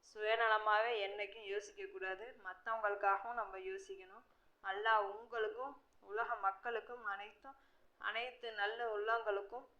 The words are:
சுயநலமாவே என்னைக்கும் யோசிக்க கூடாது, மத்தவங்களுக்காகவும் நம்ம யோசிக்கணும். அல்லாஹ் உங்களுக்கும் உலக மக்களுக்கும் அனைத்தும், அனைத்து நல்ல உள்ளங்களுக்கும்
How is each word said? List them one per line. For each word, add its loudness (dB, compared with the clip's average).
சுயநலமாவே 4
என்னைக்கும் -4
யோசிக்க -4
கூடாது, -6
மத்தவங்களுக்காகவும் 0
நம்ம -6
யோசிக்கணும். -12
அல்லாஹ் 4
உங்களுக்கும் -4
உலக -4
மக்களுக்கும் -4
அனைத்தும், -10
அனைத்து -4
நல்ல 0
உள்ளங்களுக்கும் 0